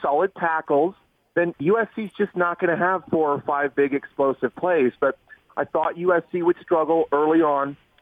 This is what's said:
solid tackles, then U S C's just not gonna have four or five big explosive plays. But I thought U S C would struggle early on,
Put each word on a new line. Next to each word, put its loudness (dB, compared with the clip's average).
solid 0
tackles, -2
then 0
U 2
S -2
C's -8
just -2
not -2
gonna 0
have 0
four 2
or -4
five -4
big 2
explosive -2
plays. 2
But 0
I -2
thought -4
U 0
S 0
C -4
would 2
struggle 0
early 2
on, 0